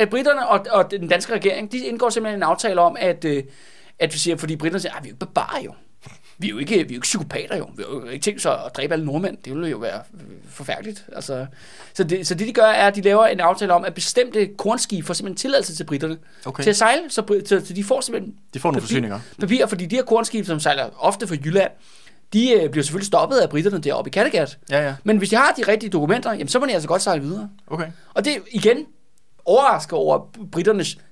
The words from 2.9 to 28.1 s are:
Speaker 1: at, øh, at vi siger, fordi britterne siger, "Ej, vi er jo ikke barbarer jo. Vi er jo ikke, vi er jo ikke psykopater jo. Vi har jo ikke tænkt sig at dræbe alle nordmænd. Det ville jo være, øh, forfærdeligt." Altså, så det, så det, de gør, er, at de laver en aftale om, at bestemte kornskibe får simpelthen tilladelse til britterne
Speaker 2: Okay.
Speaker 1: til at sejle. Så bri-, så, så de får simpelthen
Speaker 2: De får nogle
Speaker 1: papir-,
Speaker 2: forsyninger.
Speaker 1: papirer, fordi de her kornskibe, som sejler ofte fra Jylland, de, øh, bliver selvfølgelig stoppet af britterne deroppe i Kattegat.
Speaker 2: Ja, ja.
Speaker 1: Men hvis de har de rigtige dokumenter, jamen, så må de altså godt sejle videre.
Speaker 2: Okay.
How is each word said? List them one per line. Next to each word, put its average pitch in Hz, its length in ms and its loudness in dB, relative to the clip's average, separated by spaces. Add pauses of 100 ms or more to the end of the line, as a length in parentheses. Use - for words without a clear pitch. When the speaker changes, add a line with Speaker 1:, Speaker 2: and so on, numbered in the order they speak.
Speaker 1:
at, 175 240 0
øh, 143 180 0 (560)
at 160 140 0
vi 160 60 -4
siger, 165 180 0
fordi 156 200 -4
britterne 165 240 -2
siger, 170 120 -6
"Ej, - 100 -12
vi 135 40 -14
er 107 40 -16
jo 104 40 -18
ikke 131 40 -20
barbarer - 460 -4
jo. - 80 -14 (680)
Vi 170 80 -6
er 214 40 -4
jo 113 80 -8
ikke, 147 160 -2
vi 185 60 4
er 156 40 0
jo - 40 -6
ikke 123 120 -10
psykopater - 560 -4
jo. 135 200 -8
Vi 104 120 -10
har - 80 -10
jo 123 120 -10
ikke 139 140 -10
tænkt 202 200 -4
sig 160 100 2 (140)
at 123 100 -12
dræbe 147 160 -4
alle 160 120 -2
nordmænd. 151 400 -4
Det 127 100 -12
ville 165 140 -6
jo 135 100 -4
være, 104 220 -6 (140)
øh, - 60 -20 (300)
forfærdeligt." 202 640 -10
Altså, 131 340 -8 (480)
så 190 100 0
det, 170 220 -2
så 185 80 -2
det, 190 120 -4
de 240 60 -6
gør, 226 140 4
er, 220 200 4
at 202 100 4
de 202 40 -2
laver 202 260 6
en 214 140 0
aftale 185 340 2
om, 175 100 4
at 175 100 -6
bestemte 214 520 0 (120)
kornskibe 208 480 -2
får 180 80 -4
simpelthen 185 220 -6
tilladelse - 400 0
til 165 80 -6
britterne 156 320 -4 (280)
Speaker 2:
Okay. 135 180 -6
Speaker 1:
til 208 80 -2
at 202 60 0
sejle. 233 320 4
Så - 140 -4
bri-, 202 240 0
så, 190 180 2
så - 100 -12
de 202 100 -4
får 262 160 0
simpelthen 220 340 -6 (200)
Speaker 2:
De - 60 -8
får - 80 0
nogle 139 120 2
Speaker 1:
papir-, 120 60 -6
Speaker 2:
forsyninger. 110 340 -2 (200)
Speaker 1:
papirer, 214 260 2
fordi 185 200 -6
de 185 100 -2
her 262 60 4
kornskibe, 220 440 0
som 160 140 -2
sejler 139 280 0 (100)
ofte 196 280 0
fra 170 180 -4
Jylland, 185 260 2 (640)
de, 240 200 4
øh, 165 180 6
bliver 143 140 0
selvfølgelig 190 220 -4
stoppet 180 300 2
af 180 140 4
britterne 170 280 0
deroppe 135 300 -2
i - 20 -8
Kattegat. 175 480 0 (120)
Speaker 2:
Ja, 143 160 2
ja. 135 80 -4 (100)
Speaker 1:
Men 214 140 4
hvis 196 120 0
de 208 60 4
har 294 200 6
de 254 120 -6
rigtige 214 220 0
dokumenter, 180 420 0
jamen, 165 160 -6
så 247 100 0
må 269 80 0
de 262 60 -2
altså 156 160 -2
godt 180 140 0
sejle 165 200 0
videre. 196 260 -6 (180)
Speaker 2:
Okay. 160 200 -6 (280)